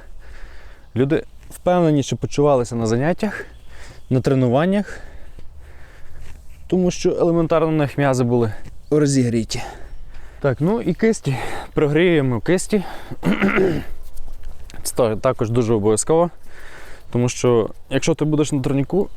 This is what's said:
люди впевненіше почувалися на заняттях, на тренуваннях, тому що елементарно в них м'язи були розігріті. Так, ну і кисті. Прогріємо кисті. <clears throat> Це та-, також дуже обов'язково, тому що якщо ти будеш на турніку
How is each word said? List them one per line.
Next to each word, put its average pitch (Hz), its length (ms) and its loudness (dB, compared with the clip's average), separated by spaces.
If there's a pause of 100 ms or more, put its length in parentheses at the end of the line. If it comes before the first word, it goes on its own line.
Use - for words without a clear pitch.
(960)
люди 139 280 2 (260)
впевненіше 160 640 2
почувалися 127 600 2
на 113 100 0
заняттях, 143 600 0 (640)
на 131 120 4
тренуваннях, 139 800 2 (1700)
тому 180 240 2
що 180 200 2
елементарно 165 560 2
в 160 40 2
них 147 260 0
м'язи 135 260 4
були 117 300 2 (380)
розігріті. 131 680 2 (800)
Так, 135 200 0
ну 214 200 2
і 175 120 0
кисті. 214 420 2 (380)
Прогріємо 147 680 4
кисті. 190 420 0 (400)
<clears throat> - 1600 -2
Це - 120 -4
та-, 110 200 2
також 117 340 0
дуже 117 240 2
обов'язково, 113 560 2 (840)
тому 123 180 2
що 120 400 2 (200)
якщо 139 260 2
ти 147 100 0
будеш 151 260 2
на 143 100 0
турніку 139 560 0